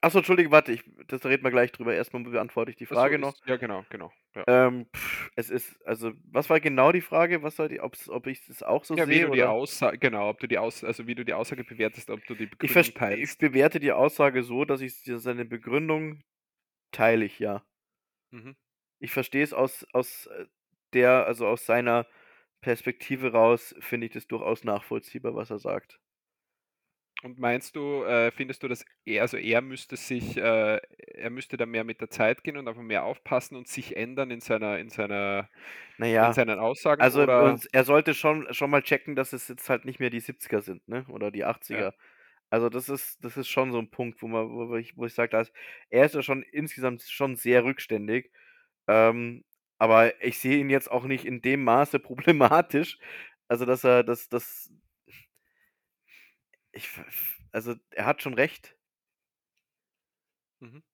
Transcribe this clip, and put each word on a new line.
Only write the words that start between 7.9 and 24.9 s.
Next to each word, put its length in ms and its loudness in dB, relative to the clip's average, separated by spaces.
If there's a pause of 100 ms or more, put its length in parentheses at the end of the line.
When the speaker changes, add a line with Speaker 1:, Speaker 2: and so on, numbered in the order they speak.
Speaker 1:
ob 160 -8
ich's 220 -12
das 140 -20
auch 220 0
so 120 -4
Speaker 2:
Ja, 120 2
wie 60 4
Speaker 1:
sehe, 120 6
Speaker 2:
du 60 -2
die 100 2
Speaker 1:
oder? 80 4
Speaker 2:
Aussa-, 460 -2
genau, 320 0
ob 120 -6
du 60 -8
die 120 0
Aus-, 260 -4
also 220 -6
wie 80 -8
du 100 -10
die 80 -4
Aussage 320 -6
bewertest, 460 -6
ob 160 -10
du 80 -10
die 100 -8
Speaker 1:
Ich 60 -14
Speaker 2:
Begründung 240 -4
Speaker 1:
verst-, 240 4
Speaker 2:
teilst. 340 -4
Speaker 1:
ich 60 -18
bewerte 420 4
die 120 0
Aussage 500 2
so, 240 -4
dass 160 -2
ich 260 -14
s-, 140 -8
seine 240 -6
Begründung 760 -4 (680)
teile 320 2
ich, 140 -10
ja. 260 -6 (680)
Speaker 2:
Mhm. 260 -20 (420)
Speaker 1:
Ich 140 -12
verstehe 300 -2
es 120 -2
aus, 400 -2
aus, 320 -4
äh, 200 -16 (460)
der, 340 6
also 200 -2
aus 180 -2
seiner 420 2 (540)
Perspektive 720 -4
raus, 460 4
finde 280 -6
ich 60 -12
das 140 -12
durchaus 380 -4
nachvollziehbar, 680 -6